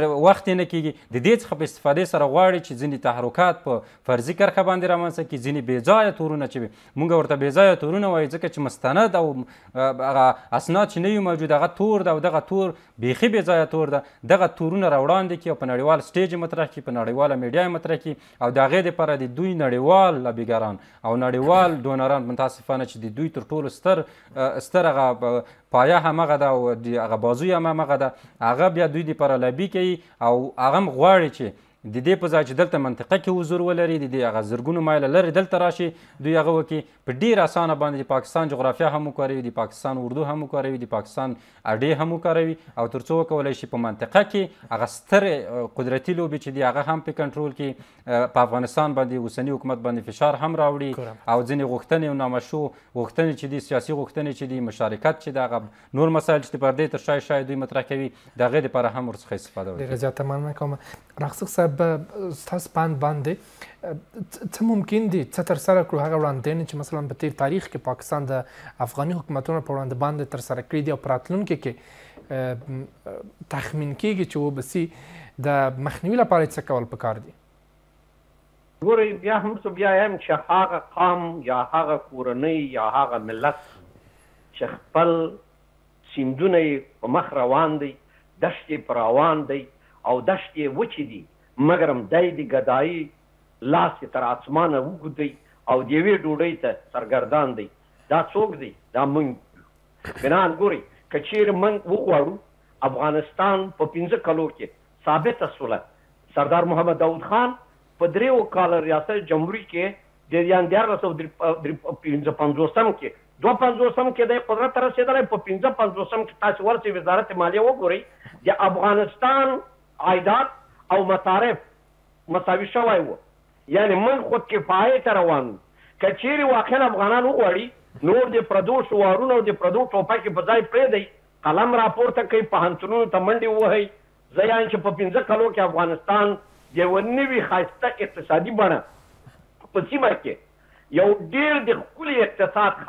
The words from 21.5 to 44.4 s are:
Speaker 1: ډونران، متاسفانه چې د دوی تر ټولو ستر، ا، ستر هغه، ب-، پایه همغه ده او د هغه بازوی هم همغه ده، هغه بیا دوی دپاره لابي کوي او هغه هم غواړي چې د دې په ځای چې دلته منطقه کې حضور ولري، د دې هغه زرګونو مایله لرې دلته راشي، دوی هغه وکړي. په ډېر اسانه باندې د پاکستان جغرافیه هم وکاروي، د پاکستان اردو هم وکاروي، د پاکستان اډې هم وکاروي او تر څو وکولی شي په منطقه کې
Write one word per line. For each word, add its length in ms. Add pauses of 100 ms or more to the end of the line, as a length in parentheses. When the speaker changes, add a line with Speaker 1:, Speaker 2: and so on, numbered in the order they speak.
Speaker 1:
ډونران، 460
متاسفانه 580
چې 140
د 140
دوی 200
تر 140
ټولو 260
ستر، 260
ا، 640
ستر 240
هغه، 160 (140)
ب-، 200 (360)
پایه 200 (120)
همغه 340
ده 40 (100)
او 180
د 300
هغه 200
بازوی 300
هم 160
همغه 320
ده، 80 (380)
هغه 260
بیا 180
دوی 100 (100)
دپاره 320
لابي 220 (100)
کوي 180 (260)
او 140 (220)
هغه 200
هم 120
غواړي 480
چې 300 (120)
د 260
دې 160
په 60
ځای 200
چې 120
دلته 260
منطقه 320
کې 220
حضور 260
ولري، 340
د 140
دې 160
هغه 180
زرګونو 400
مایله 200
لرې 280
دلته 280
راشي، 220 (380)
دوی 160
هغه 160
وکړي. 240 (280)
په 40 (100)
ډېر 220
اسانه 380
باندې 200
د 80
پاکستان 440
جغرافیه 420
هم 120
وکاروي، 380
د 140
پاکستان 420
اردو 280
هم 140
وکاروي، 380
د 140
پاکستان 400 (360)
اډې 300
هم 120
وکاروي 420 (240)
او 60 (100)
تر 120
څو 120
وکولی 400
شي 160
په 100
منطقه 460
کې 120 (300)